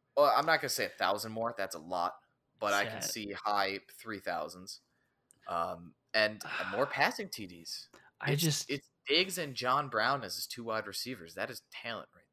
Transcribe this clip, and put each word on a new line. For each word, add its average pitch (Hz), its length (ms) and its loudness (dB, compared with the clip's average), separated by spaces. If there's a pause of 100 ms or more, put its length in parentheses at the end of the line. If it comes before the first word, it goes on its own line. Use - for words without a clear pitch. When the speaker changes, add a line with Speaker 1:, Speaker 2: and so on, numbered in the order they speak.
(160)
Speaker 1:
well, 143 180 8
I'm 143 120 4
not 160 140 4
gonna 147 80 -4
say 117 180 0
a - 40 -2
thousand 104 420 0
more. 113 240 -2
That's 95 180 -4
a 87 60 -8
lot, 87 340 -2 (460)
but 104 120 2
I 101 140 6
can - 160 -6
Speaker 2:
Sad. - 80 -2
Speaker 1:
see 101 220 -4
high 98 480 2 (200)
three 107 200 -8
thousands, 87 600 -6 (680)
um, 85 440 -4 (220)
and 107 260 4 (160)
Speaker 2:
<sighs> 95 160 -4
Speaker 1:
more 120 140 2
passing 180 420 0
T 104 180 -8
Ds. 85 420 -12 (320)
Speaker 2:
I - 120 0
Speaker 1:
It's, 151 100 4
Speaker 2:
just 156 280 2
Speaker 1:
it's 143 180 -4 (180)
Diggs 175 320 4
and 143 160 -4
John 131 340 2
Brown 120 360 2
as 92 120 -6
his - 100 -6
two - 180 -8
wide 110 220 -2
receivers. 95 480 -8
That 101 160 -2
is 117 200 -12
talent 113 440 -8
right - 180 -20